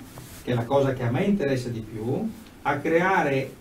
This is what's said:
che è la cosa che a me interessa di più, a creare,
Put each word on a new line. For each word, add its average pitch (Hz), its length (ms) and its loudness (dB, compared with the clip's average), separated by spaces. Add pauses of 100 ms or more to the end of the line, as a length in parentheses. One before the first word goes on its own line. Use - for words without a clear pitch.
(440)
che 123 80 -4
è - 20 2
la 120 120 0
cosa 139 280 4
che 123 100 -4
a 120 60 0
me 160 140 0
interessa 139 460 2
di 113 100 -6
più, 117 500 -4 (320)
a 143 160 0
creare, 160 840 2